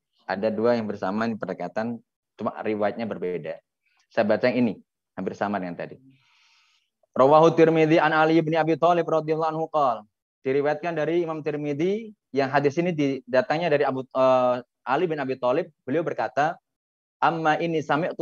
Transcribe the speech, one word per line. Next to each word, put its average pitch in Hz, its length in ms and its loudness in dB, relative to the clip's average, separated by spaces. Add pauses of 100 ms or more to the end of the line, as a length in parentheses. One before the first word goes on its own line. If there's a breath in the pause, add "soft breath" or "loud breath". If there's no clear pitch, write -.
(280)
ada 98 240 -2
dua 113 240 0
yang 113 80 -4
bersama, 104 400 -4
ini 113 160 -4
pendekatan, 90 560 -8 (400)
cuma - 240 -6
riwayatnya 107 480 -4
berbeda. 87 480 -8 (560)
Saya 110 160 0
baca 107 220 2
yang 120 180 0
ini, 90 60 -6 (420)
hampir 95 160 -8
sama 101 240 -4
dengan 87 220 -8
tadi. 78 180 -12 (1200 soft breath)
Rawahu 156 400 6
Tirmidzi 160 480 6
an 156 80 2
Ali 160 320 4
bin 160 160 0
Abi 156 160 0
Thalib 170 320 2
radhiyallahu 160 480 -2
anhu 160 160 -4
qala. 123 320 0 (400)
Diriwayatkan 147 560 -2
dari 165 240 0
Imam 156 240 -8
Tirmidzi 151 640 -4 (240)
yang 135 160 0
hadis 143 260 2
ini 175 140 0
di, 143 320 -2
datangnya 151 480 0
dari 143 160 2
Abu, 131 160 -4
eh, 127 560 2 (240)
Ali 143 240 -2
bin 151 160 -4
Abi 131 160 -4
Thalib, 131 320 -2 (160)
beliau 156 160 0
berkata, 143 560 -2 (640)
"Amma 156 400 2
inni 160 240 -2
sami'tu 147 360 -2